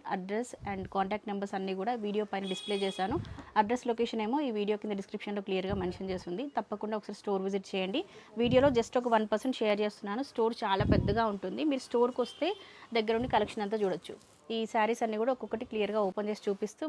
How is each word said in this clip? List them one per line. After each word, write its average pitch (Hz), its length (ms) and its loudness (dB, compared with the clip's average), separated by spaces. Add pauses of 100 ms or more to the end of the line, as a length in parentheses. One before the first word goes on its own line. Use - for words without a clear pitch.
(160)
అడ్రస్ 202 360 -4 (200)
and 190 120 -4 (120)
కాంటాక్ట్ 196 360 -2
నెంబర్స్ 202 280 -4
అన్నీ 190 220 -2
కూడా 240 120 0 (120)
వీడియో 208 260 0
పైన 196 120 -2 (100)
డిస్ప్లే 202 320 -4
చేశాను. 190 320 -2 (440)
అడ్రస్, 240 300 -2
లొకేషన్ 226 340 -2
ఏమో 262 220 0
ఈ - 100 -2
వీడియో 208 260 -2
కింద 208 180 -4
డిస్క్రిప్షన్లో 202 460 -8
క్లియర్గా 190 360 -2
మెన్షన్ 190 280 -6
చేసి - 200 -6
ఉంది. 233 140 -4 (120)
తప్పకుండా 214 420 -4
ఒకసారి 208 220 -10
స్టోర్ 190 260 0
విజిట్ 196 240 -2
చేయండి. 190 300 0 (400)
వీడియోలో 254 360 6
just 226 220 0
ఒక 247 140 -2
వన్ 220 160 6
పర్సెంట్ 247 300 2
షేర్ 208 240 4
చేస్తున్నాను. 208 440 -2
స్టోర్ 226 240 2 (120)
చాలా 196 280 4
పెద్దగా 208 300 4 (100)
ఉంటుంది. 196 380 -4
మీరు 262 160 0
స్టోర్కి 240 380 2
వస్తే - 240 -2 (480)
దగ్గరుండి 226 360 2
కలెక్షన్ 214 320 2
అంతా 208 180 0
చూడొచ్చు. 180 320 0 (400)
ఈ 226 40 0 (140)
శారీస్ 226 320 2
అన్నీ 220 160 0
కూడా 247 140 2
ఒక్కొక్కటి 226 360 -6
క్లియర్గా 214 380 2
ఓపెన్ 208 220 -2
చేసి 208 160 -4
చూపిస్తూ 208 420 -2